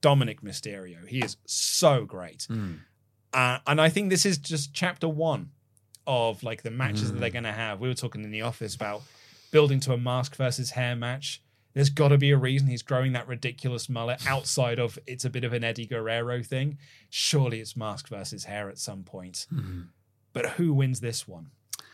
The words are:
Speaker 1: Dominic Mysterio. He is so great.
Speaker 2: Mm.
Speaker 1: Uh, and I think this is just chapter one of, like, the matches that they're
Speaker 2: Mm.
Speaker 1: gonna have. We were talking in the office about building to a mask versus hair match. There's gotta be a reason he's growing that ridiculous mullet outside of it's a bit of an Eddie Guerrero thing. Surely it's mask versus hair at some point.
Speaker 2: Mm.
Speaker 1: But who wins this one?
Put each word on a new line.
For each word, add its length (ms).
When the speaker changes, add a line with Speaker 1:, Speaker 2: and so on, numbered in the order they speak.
Speaker 1:
Dominic 400
Mysterio. 680
He 140
is 240
so 580
great. 460
Speaker 2:
Mm. 300
Speaker 1:
Uh, 340
and 140
I 80
think 220
this 160
is 120
just 360
chapter 340
one 420
of, 360
like, 200
the 80
matches 400
that 100
they're 100
Speaker 2:
Mm. 40
Speaker 1:
gonna 180
have. 280
We 80
were 60
talking 280
in 80
the 120
office 320
about 280
building 280
to 120
a 60
mask 380
versus 360
hair 220
match. 460
There's 180
gotta 280
be 120
a 60
reason 320
he's 140
growing 300
that 160
ridiculous 600
mullet 380
outside 520
of 280
it's 180
a 60
bit 140
of 80
an 100
Eddie 240
Guerrero 560
thing. 360
Surely 500
it's 160
mask 320
versus 360
hair 240
at 100
some 260
point. 480
Speaker 2:
Mm. 360
Speaker 1:
But 200
who 220
wins 260
this 280
one? 220